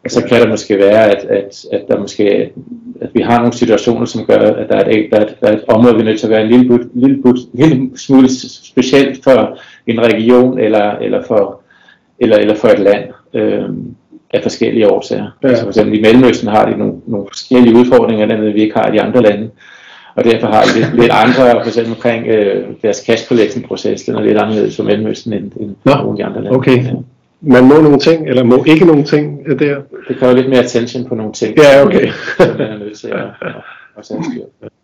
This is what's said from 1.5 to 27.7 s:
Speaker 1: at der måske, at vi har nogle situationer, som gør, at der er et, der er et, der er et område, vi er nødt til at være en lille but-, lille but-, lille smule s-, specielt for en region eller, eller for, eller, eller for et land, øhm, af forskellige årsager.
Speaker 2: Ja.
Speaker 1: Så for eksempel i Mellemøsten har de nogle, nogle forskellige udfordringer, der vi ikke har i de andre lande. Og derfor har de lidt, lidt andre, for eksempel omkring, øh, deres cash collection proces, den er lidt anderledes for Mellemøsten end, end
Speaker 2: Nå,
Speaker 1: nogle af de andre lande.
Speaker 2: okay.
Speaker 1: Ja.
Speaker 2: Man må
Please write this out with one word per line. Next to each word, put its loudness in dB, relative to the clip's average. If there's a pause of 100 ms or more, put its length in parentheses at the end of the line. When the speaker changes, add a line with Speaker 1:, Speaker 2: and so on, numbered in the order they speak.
Speaker 1:
at -6
der -2
måske, -2 (500)
at -10
vi 0
har 2
nogle 0
situationer, 0
som -8
gør, 2
at 0
der 0
er 0
et, 0
der 0
er 2
et, -16
der 0
er 2
et -4
område, 4
vi 2
er 0
nødt -2
til -4
at -2
være 2
en -2
lille 4
but-, 0
lille 0
but-, 0
lille 0
smule 4
s-, -8
specielt 0
for 2 (280)
en -4
region 2
eller, 0
eller -6
for, -2 (580)
eller, 2
eller 2
for 0
et 4
land, 2 (300)
øhm, -6 (360)
af -2
forskellige 0
årsager. -4 (160)
Speaker 2:
Ja. 2
Speaker 1:
Så -2
for -6
eksempel 0
i 0
Mellemøsten 2
har 0
de -4
nogle, -6 (120)
nogle -8
forskellige 2
udfordringer, 2
der -2
vi 0
ikke -2
har 0
i -2
de 0
andre 0
lande. 0 (640)
Og -2
derfor 0
har 2
de 0
lidt, -2
lidt 4
andre, 2
for -6
eksempel -4
omkring, -4
øh, 0 (180)
deres -4
cash -2
collection 0
proces, -8
den -8
er -6
lidt 0
anderledes -4
for -8
Mellemøsten -4
end, -10
end -12
Speaker 2:
Nå, 4
Speaker 1:
nogle -4
af -6
de -6
andre -10
lande. -2
Speaker 2:
okay. 2
Speaker 1:
Ja. -6 (520)
Speaker 2:
Man 4
må 8